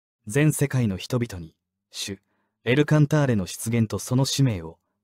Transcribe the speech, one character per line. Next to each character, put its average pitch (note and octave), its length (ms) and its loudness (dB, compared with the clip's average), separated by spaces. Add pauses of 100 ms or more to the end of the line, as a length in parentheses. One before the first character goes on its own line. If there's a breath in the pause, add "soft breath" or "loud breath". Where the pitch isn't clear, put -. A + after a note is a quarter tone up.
(280)
全 C#3+ 260 2
世 - 160 -2
界 B2 180 0
の F#2+ 80 -2
人 A#2+ 260 -4
々 F#2+ 220 -8
に、 D#2+ 120 -18 (360)
主、 - 280 -12 (440)
エ A#2 100 0
ル D3 120 4
カ D3+ 140 4
ン D3 80 6
タ D3+ 160 2
ー C3+ 40 2
レ A#2+ 80 2
の F2+ 120 -2
出 - 220 -10
現 A2+ 180 2
と G2+ 120 -6
そ - 160 -4
の C3+ 80 2
使 C#3 200 0
命 G#2+ 180 0
を D#2+ 180 -16 (240)